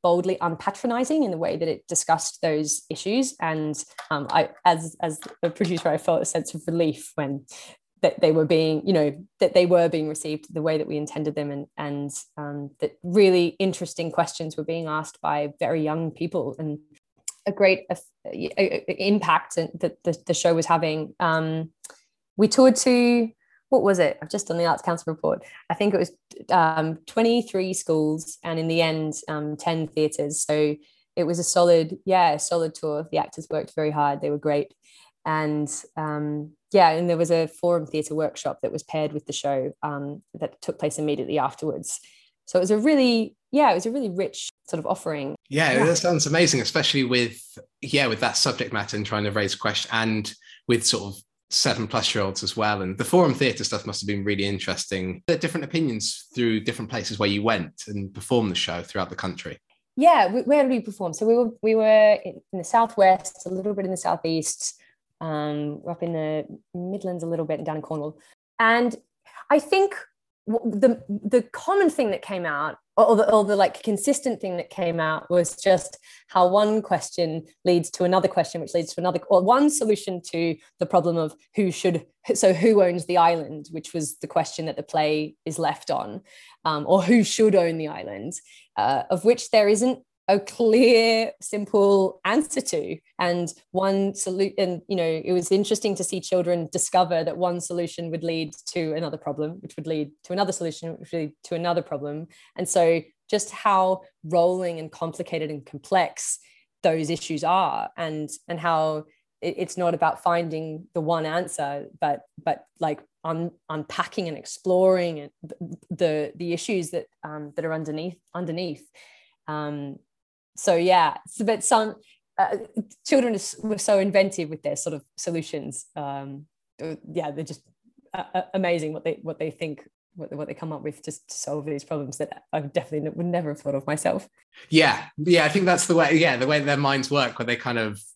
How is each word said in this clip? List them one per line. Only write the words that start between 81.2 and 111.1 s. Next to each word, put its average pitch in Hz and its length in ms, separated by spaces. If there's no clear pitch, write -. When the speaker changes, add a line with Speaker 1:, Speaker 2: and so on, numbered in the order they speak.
Speaker 1:
who 190 160
should, 175 340
so 190 180
who 202 280
owns 175 260
the 175 100
island, 160 560
which 160 200
was 156 260
the - 100
question 165 380
that 156 100
the 147 80
play 151 500
is 156 140
left 151 320
on, 123 300
um, 151 220
or 190 160
who 214 220
should 214 320
own 170 200
the 156 120
island, 117 460
uh, 127 340
of 180 140
which 233 260
there 214 180
isn't 240 300
a 202 80
clear, 226 1000
simple 196 840
answer 247 340
to. 160 380
And 175 320
one 196 420
solu-, 196 460
and, 180 280
you 202 80
know, 165 300
it - 80
was 180 180
interesting 202 440
to 185 100
see 185 160
children 175 500
discover 175 540
that 165 140
one 175 240
solution 170 480
would 160 120
lead 165 300
to 160 200
another 156 240
problem, 151 360
which - 140
would 151 100
lead 156 240
to 180 100
another 190 180
solution, 165 460
which - 140
would 170 60
lead 151 140
to - 100
another 170 260
problem. 147 460
And - 120
so 170 320
just 208 200
how 185 520
rolling 175 560
and 156 140
complicated 165 580
and 147 140
complex - 720
those 160 260
issues 160 340
are, 160 540
and, 156 320
and 170 120
how 156 440
it, 170 160
it's 185 220
not 170 160
about 165 280
finding 160 720
the 170 80
one 160 240